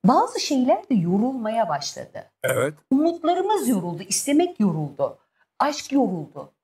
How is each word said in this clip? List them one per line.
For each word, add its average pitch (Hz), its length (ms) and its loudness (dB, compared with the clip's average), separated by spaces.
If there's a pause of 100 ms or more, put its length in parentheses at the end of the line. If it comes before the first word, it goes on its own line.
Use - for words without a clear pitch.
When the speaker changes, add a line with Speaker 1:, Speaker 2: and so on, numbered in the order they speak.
Speaker 1:
Bazı 349 360 4
şeyler 269 480 0
de 277 60 2
yorulmaya 220 720 0
başladı. - 600 -10 (140)
Speaker 2:
Evet. 131 300 0 (160)
Speaker 1:
Umutlarımız 339 760 0
yoruldu, 175 340 -2
istemek 330 580 0
yoruldu, 151 580 -2 (400)
aşk 294 340 -2
yoruldu. 185 600 -2 (120)